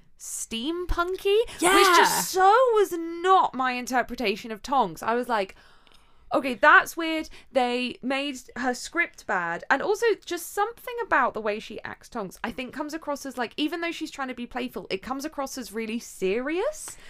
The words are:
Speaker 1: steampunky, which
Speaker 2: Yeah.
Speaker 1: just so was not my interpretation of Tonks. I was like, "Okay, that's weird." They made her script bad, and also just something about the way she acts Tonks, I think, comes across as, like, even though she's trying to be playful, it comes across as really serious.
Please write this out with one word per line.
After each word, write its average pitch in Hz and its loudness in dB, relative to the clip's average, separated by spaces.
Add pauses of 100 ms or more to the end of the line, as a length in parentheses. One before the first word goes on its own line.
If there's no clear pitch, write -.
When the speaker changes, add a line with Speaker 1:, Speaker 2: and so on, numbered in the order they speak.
(200)
Speaker 1:
steampunky, 349 -2
which - -12
Speaker 2:
Yeah. 381 6
Speaker 1:
just 180 4
so 370 6 (240)
was 403 4
not 339 2
my 254 -2
interpretation 240 -2
of 214 -12
Tonks. 240 0
I 226 0
was 247 -2
like, 208 -2 (760)
"Okay, 277 0
that's 302 6
weird." 320 -4 (220)
They 247 0
made 269 -4 (180)
her 254 -2
script - -6
bad, 175 -2
and 277 0
also 415 0 (200)
just - -10
something 466 -4
about 262 0
the 220 -8
way 214 -4
she - -14
acts - -16
Tonks, 202 -10
I 226 -6
think, 254 -10
comes 294 -8
across 285 -8
as, 269 -12
like, 233 -6
even 311 -4
though 339 -4
she's 311 -10
trying 269 -8
to 254 -8
be 240 -10
playful, 240 -8
it 190 -4
comes 269 -8
across 277 -8
as 202 -10
really 226 -6
serious. 294 -4 (120)